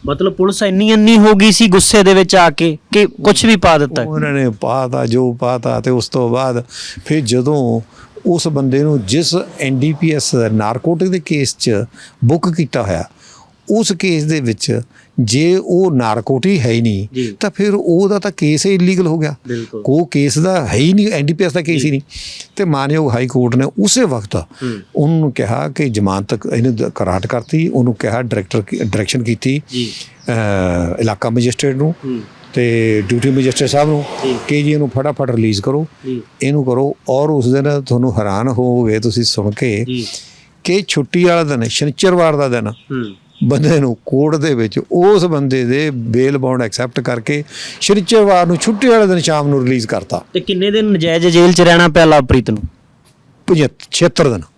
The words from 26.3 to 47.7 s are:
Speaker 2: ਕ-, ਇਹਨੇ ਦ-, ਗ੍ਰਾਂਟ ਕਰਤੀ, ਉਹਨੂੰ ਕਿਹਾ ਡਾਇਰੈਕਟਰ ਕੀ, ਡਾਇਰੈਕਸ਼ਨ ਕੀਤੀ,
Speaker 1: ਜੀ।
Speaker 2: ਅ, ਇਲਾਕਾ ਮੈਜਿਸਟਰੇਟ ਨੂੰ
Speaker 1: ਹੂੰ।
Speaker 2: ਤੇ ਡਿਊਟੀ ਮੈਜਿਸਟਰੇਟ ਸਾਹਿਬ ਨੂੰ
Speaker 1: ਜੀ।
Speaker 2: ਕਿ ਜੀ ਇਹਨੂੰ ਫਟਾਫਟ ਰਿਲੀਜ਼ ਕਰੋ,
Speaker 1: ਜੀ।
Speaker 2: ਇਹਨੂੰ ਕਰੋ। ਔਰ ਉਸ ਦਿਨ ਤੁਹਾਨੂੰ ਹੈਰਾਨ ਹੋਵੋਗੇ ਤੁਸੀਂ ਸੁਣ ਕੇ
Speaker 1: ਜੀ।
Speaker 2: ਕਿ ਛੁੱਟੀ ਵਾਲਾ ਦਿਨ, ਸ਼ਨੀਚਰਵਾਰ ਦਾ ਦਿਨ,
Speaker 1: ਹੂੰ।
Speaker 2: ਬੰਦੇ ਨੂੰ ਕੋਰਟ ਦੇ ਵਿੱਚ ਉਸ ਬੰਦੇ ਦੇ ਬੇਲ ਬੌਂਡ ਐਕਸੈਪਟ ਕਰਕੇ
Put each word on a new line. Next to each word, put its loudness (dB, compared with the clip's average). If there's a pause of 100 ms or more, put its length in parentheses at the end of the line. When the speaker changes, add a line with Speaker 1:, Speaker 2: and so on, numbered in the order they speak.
Speaker 2:
ਕ-, -8
ਇਹਨੇ 0
ਦ-, -2
ਗ੍ਰਾਂਟ -4
ਕਰਤੀ, -2
ਉਹਨੂੰ 0
ਕਿਹਾ -4
ਡਾਇਰੈਕਟਰ -4
ਕੀ, -8
ਡਾਇਰੈਕਸ਼ਨ -4
ਕੀਤੀ, -2
Speaker 1:
ਜੀ। -6 (360)
Speaker 2:
ਅ, -2
ਇਲਾਕਾ -2
ਮੈਜਿਸਟਰੇਟ -2
ਨੂੰ -2 (100)
Speaker 1:
ਹੂੰ। -6 (340)
Speaker 2:
ਤੇ 0
ਡਿਊਟੀ 0
ਮੈਜਿਸਟਰੇਟ 0
ਸਾਹਿਬ 2
ਨੂੰ 0 (200)
Speaker 1:
ਜੀ। 0 (140)
Speaker 2:
ਕਿ 0
ਜੀ 0
ਇਹਨੂੰ 0
ਫਟਾਫਟ -2
ਰਿਲੀਜ਼ 0
ਕਰੋ, -2 (200)
Speaker 1:
ਜੀ। -8 (200)
Speaker 2:
ਇਹਨੂੰ 0
ਕਰੋ। -2 (120)
ਔਰ 0
ਉਸ 2
ਦਿਨ 0
ਤੁਹਾਨੂੰ -2
ਹੈਰਾਨ -2
ਹੋਵੋਗੇ 0
ਤੁਸੀਂ -2
ਸੁਣ -2
ਕੇ -4
Speaker 1:
ਜੀ। -8 (580)
Speaker 2:
ਕਿ 0
ਛੁੱਟੀ 0
ਵਾਲਾ 2
ਦਿਨ, -2
ਸ਼ਨੀਚਰਵਾਰ 0
ਦਾ 0
ਦਿਨ, -2
Speaker 1:
ਹੂੰ। -10 (400)
Speaker 2:
ਬੰਦੇ 2
ਨੂੰ -2 (100)
ਕੋਰਟ 0
ਦੇ 0
ਵਿੱਚ -2 (120)
ਉਸ 4
ਬੰਦੇ 0
ਦੇ 0
ਬੇਲ 0
ਬੌਂਡ -2
ਐਕਸੈਪਟ -6
ਕਰਕੇ -4 (360)